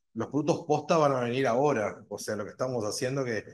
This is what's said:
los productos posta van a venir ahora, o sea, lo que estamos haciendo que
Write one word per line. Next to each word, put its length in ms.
los 140
productos 380
posta 320
van 160
a 80
venir 260
ahora, 600
o 80
sea, 200
lo 80
que 60
estamos 340
haciendo 400
que 180